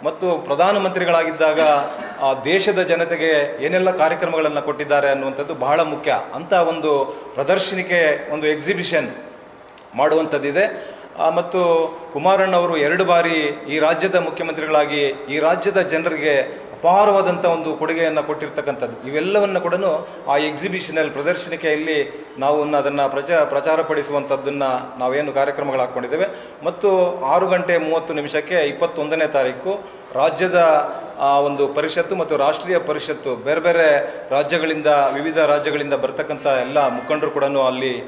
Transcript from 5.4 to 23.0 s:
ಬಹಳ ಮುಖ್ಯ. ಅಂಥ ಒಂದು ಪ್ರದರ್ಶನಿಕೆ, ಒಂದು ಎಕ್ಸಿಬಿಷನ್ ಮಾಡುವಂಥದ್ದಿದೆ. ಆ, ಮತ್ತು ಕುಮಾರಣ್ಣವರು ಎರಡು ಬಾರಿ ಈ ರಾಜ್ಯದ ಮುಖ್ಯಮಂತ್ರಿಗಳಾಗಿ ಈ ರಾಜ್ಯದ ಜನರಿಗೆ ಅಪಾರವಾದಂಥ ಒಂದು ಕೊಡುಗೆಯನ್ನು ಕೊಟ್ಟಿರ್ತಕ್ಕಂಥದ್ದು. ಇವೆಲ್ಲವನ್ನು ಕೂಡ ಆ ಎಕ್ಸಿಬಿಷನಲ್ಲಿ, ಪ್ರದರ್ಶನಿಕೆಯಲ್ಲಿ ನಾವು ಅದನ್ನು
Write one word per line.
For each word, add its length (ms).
ಬಹಳ 240
ಮುಖ್ಯ. 400
ಅಂಥ 200
ಒಂದು 520
ಪ್ರದರ್ಶನಿಕೆ, 1000
ಒಂದು 140
ಎಕ್ಸಿಬಿಷನ್ 680
ಮಾಡುವಂಥದ್ದಿದೆ. 1000
ಆ, 120
ಮತ್ತು 320
ಕುಮಾರಣ್ಣವರು 640
ಎರಡು 280
ಬಾರಿ 540
ಈ 100
ರಾಜ್ಯದ 360
ಮುಖ್ಯಮಂತ್ರಿಗಳಾಗಿ 880
ಈ 340
ರಾಜ್ಯದ 420
ಜನರಿಗೆ 800
ಅಪಾರವಾದಂಥ 720
ಒಂದು 320
ಕೊಡುಗೆಯನ್ನು 460
ಕೊಟ್ಟಿರ್ತಕ್ಕಂಥದ್ದು. 840
ಇವೆಲ್ಲವನ್ನು 540
ಕೂಡ 140
ಆ 80
ಎಕ್ಸಿಬಿಷನಲ್ಲಿ, 760
ಪ್ರದರ್ಶನಿಕೆಯಲ್ಲಿ 1160
ನಾವು 380
ಅದನ್ನು 360